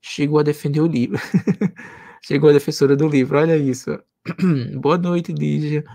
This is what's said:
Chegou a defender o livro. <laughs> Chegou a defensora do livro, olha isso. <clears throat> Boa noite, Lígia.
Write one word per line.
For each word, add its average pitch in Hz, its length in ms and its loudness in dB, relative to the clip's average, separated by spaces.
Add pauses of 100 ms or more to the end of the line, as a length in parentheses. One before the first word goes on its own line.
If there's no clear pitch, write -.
Chegou 151 300 0
a 151 60 2
defender 147 360 -2
o 160 60 4
livro. 120 320 -2
<laughs> - 1040 -4
Chegou 143 260 2
a 147 40 8
defensora 143 420 2
do 151 140 2
livro, 143 280 0
olha 160 200 2
isso. 139 420 -4 (260)
<clears throat> 147 560 -2
Boa 151 160 2
noite, 175 360 -2
Lígia. 151 520 -2 (100)